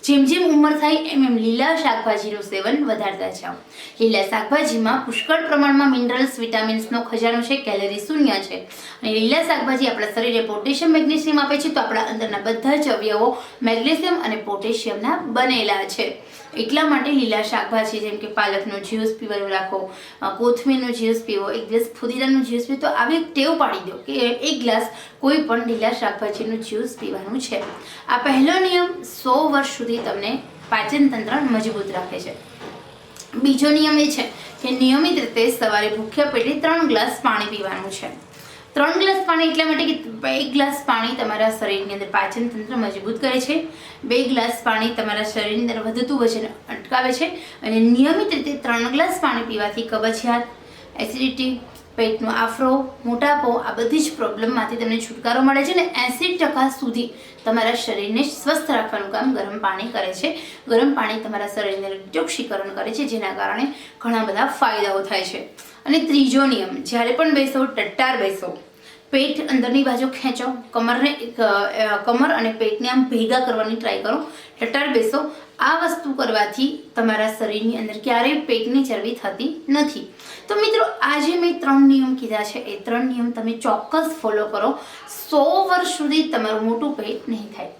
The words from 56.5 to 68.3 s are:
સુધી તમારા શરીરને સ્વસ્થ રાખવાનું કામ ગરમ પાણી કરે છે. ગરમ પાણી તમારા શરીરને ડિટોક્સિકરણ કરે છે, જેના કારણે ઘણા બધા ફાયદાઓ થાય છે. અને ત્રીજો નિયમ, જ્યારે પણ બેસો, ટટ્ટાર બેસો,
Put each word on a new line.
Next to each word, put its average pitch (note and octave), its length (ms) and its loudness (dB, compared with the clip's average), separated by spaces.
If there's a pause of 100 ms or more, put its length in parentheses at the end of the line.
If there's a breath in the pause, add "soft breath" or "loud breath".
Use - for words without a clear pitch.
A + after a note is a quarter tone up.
સુધી A#3 420 -4 (340 loud breath)
તમારા A3+ 300 2
શરીરને G#3 480 -2
સ્વસ્થ D4 480 -2
રાખવાનું G#3+ 420 -2
કામ A#3 220 0
ગરમ G3+ 240 -4
પાણી G3 260 -2
કરે F#3+ 300 -4
છે. D#4+ 240 -4 (300 loud breath)
ગરમ C4 260 4
પાણી A3 260 -2
તમારા G#3+ 260 -6
શરીરને G3 420 -4
ડિટોક્સિકરણ G3 840 -6
કરે G3+ 160 -6
છે, C#4+ 140 -4
જેના G#3+ 280 -4
કારણે G3 400 -2 (280 loud breath)
ઘણા A3+ 240 0
બધા G#3+ 220 0
ફાયદાઓ G#3 560 0
થાય F#3+ 220 -2
છે. - 460 -10 (160)
અને D4 120 4
ત્રીજો C#4 480 6
નિયમ, A3 360 -2
જ્યારે A#3 300 0
પણ D#4 220 2
બેસો, C4+ 300 2
ટટ્ટાર B3+ 520 -2
બેસો, F#3+ 420 -4 (520 loud breath)